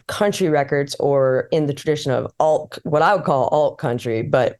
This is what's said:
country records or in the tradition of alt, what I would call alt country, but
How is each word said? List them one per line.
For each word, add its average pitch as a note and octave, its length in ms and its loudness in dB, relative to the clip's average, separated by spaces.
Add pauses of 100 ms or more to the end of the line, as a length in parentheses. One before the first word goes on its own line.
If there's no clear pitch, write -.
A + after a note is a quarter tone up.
country G3+ 400 0
records C#3+ 540 0
or C3+ 500 2
in D#3 140 2
the C#3+ 80 -2
tradition D3 400 -2
of A#2+ 260 -4
alt, - 440 0
what D3+ 180 0
I F3+ 120 4
would F3 120 -2
call C3+ 240 2
alt D3+ 280 2
country, A#2+ 440 -4
but C3 380 0